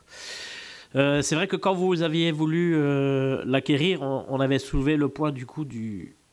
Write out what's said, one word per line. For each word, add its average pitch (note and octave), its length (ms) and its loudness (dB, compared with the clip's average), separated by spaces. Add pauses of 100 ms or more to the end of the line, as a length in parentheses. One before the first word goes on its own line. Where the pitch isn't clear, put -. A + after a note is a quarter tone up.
(960)
Euh, C#3+ 260 4
c'est D3 140 0
vrai F3 120 0
que F#3+ 80 -2
quand F#3+ 180 2
vous F3+ 280 2
aviez E3 300 2
voulu, D#3+ 440 2
euh, C#3 720 2
l'acquérir, C#3+ 560 2
on, C3+ 260 -4
on C3 140 -2
avait C3+ 180 2
soulevé C#3+ 380 0
le C#3+ 100 2
point D3+ 240 -2
du B2 140 -8
coup D#3 180 -8
du, A2 520 -10 (180)